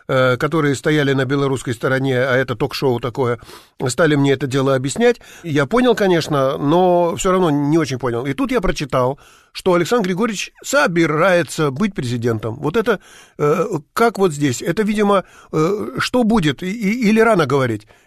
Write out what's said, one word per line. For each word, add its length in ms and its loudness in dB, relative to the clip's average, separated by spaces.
э, 280 2
которые 380 0
стояли 380 0
на 120 0
белорусской 480 -2
стороне, 460 0
а 160 2
это 200 0
ток-шоу 440 -2
такое, 400 -4
стали 280 2
мне 180 2
это 120 -2
дело 300 0
объяснять. 460 0
Я 240 0
понял, 280 2
конечно, 640 0
но 580 2
всё 160 0
равно 180 2
не 280 2
очень 200 -2
понял. 280 -4
И 80 -4
тут 180 -4
я 100 0
прочитал, 580 -2
что 200 0
Александр 340 0
Григорьевич 440 -4
собирается 1080 0
быть 220 -2
президентом. 600 -4
Вот 220 -4
это, 220 0
э, 280 0
как 240 0
вот 160 2
здесь? 280 -2
Это, 220 -2
видимо, 400 0
э, 360 0
что 240 0
будет? 400 0
И, 80 -6
и, 380 -2
или 100 4
рано 260 4
говорить? 420 -2